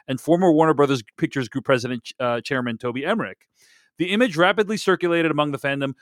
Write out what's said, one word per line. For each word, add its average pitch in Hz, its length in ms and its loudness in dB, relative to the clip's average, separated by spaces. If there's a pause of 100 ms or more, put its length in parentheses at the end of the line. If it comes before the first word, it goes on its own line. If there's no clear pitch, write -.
and 131 120 -4
former 175 300 4
Warner 156 240 4
Brothers 135 300 2 (120)
Pictures 135 320 -4
Group 127 160 -8
president, 127 540 -2
uh, 120 220 -2
chairman 123 380 -4
Toby 123 280 -6
Emmerich. 160 400 -6 (520)
The 175 120 -2
image 208 260 0
rapidly 196 400 2
circulated 170 540 0
among 147 220 0
the 135 60 -6
fandom, 139 420 -4